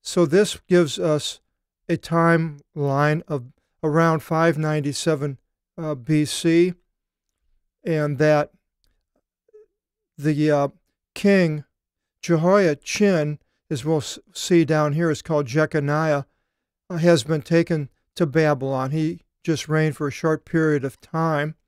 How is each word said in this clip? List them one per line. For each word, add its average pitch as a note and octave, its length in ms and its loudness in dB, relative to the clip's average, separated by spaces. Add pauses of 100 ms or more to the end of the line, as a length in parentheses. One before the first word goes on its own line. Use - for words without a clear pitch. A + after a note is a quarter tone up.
So - 240 0
this F3+ 420 0
gives F3 320 2
us D#3 440 -4 (440)
a E3 120 -2
timeline D3+ 1300 0
of B2+ 200 -8 (340)
around D#3+ 380 2
five E3 360 0
ninety-seven, D3+ 800 -4 (400)
uh, D#3 180 -6
B D3+ 300 0
C, E3+ 480 2 (1120)
and D3+ 320 -2
that D3+ 360 2 (1600)
the, D3+ 340 0
uh, C#3+ 180 0 (460)
king F3 500 2 (580)
Jehoiachin, E3+ 1160 0 (300)
as C3 160 -6
we'll D#3+ 140 0
s-, - 200 -8 (140)
see E3+ 320 2
down D3+ 300 0
here, E3 160 0
is D3 100 -2
called D3+ 260 -2
Jeconiah, D3 800 -2 (640)
uh, F3+ 80 -6
has E3 260 4
been D3+ 200 -4
taken E3 480 0 (240)
to F3+ 100 0
Babylon. C3+ 680 0
He D#3+ 280 -4 (240)
just D#3 240 -4
reigned D#3 260 0
for D3 140 -4
a - 20 -4
short D#3 360 -2
period D3+ 400 0
of - 160 -10
time. D#3+ 520 -4 (140)